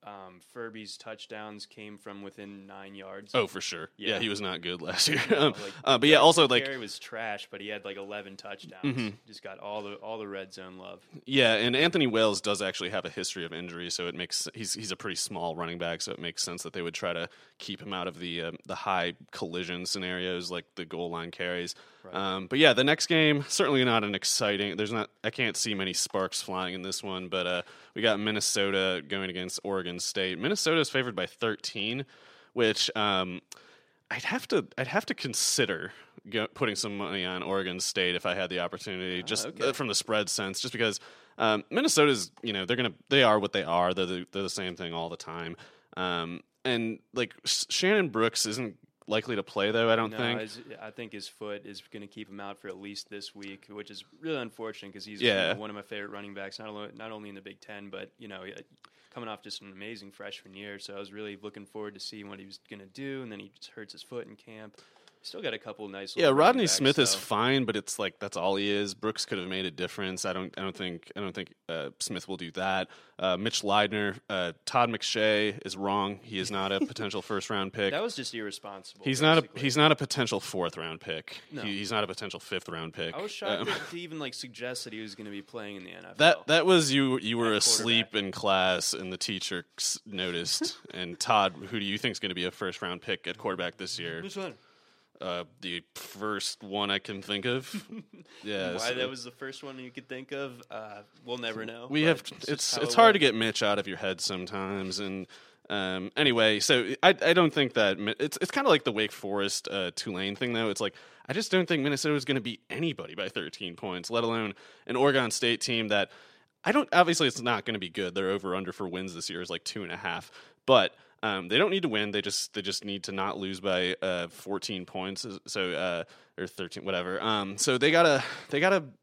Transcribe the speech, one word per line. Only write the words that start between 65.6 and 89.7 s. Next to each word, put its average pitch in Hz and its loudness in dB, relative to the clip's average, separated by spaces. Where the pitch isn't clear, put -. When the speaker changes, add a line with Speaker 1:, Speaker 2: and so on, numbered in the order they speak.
Speaker 1:
nice 98 -10
Speaker 2:
Yeah, 175 2
Speaker 1:
little 143 8
running 156 10
Speaker 2:
Rodney 254 6
Speaker 1:
backs, 165 2
Speaker 2:
Smith 147 4
is 127 6
Speaker 1:
so. - 0
Speaker 2:
fine, 123 2
but 107 -2
it's - -6
like, 98 -2
that's 101 -8
all 95 0
he 101 0
is. 101 0
Brooks 107 -4
could - -4
have 90 -4
made 92 -2
a 87 -2
difference. 92 -4
I 95 -2
don't, 92 -4
I - -6
don't 95 -4
think, 90 -8
I 101 -8
don't 98 -6
think, - -10
uh, 78 -4
Smith - -6
will 95 -6
do 85 -8
that. 95 0
Uh, 92 2
Mitch 107 -2
Leidner, 104 2
uh, 90 -2
Todd 120 4
McShay 107 2
is 92 -8
wrong. 98 0
He 104 -6
is 92 -4
not 98 0
a 98 2
Speaker 1:
<laughs> 98 2
Speaker 2:
potential 101 -6
first - -4
round 98 -2
pick. 101 0
Speaker 1:
That 165 -2
was 226 -4
just 123 -8
irresponsible, 101 -12
Speaker 2:
He's 131 2
not 160 10
a, 156 6
Speaker 1:
basically. - -8
Speaker 2:
he's 135 2
not 151 8
a - 8
potential 120 0
fourth 87 -4
round 82 -8
pick. - -10
Speaker 1:
No. 139 -10
Speaker 2:
He, 101 -4
he's 101 -4
not 107 2
a 101 -2
potential 92 -10
fifth - -6
round 82 -8
pick. 82 -6
Speaker 1:
I 170 -8
was - -10
shocked 101 -4
Speaker 2:
Um, 107 -4
Speaker 1:
to, - -4
to 170 -10
even, 160 -10
like, 135 -8
suggest 123 -8
that 117 -12
he 110 -10
was 107 -10
gonna 104 -12
be 101 -10
playing 101 -12
in 92 -14
the 90 -16
N 90 -16
F 90 -16
L. 95 -16
Speaker 2:
That, 160 8
that 160 6
was 165 8
you, 135 6
you 113 0
were 113 4
Speaker 1:
At 104 6
Speaker 2:
asleep 113 4
Speaker 1:
quarterback. 104 0
Speaker 2:
in 95 -4
class, 92 4
and 92 -6
the 90 -6
teacher 92 -4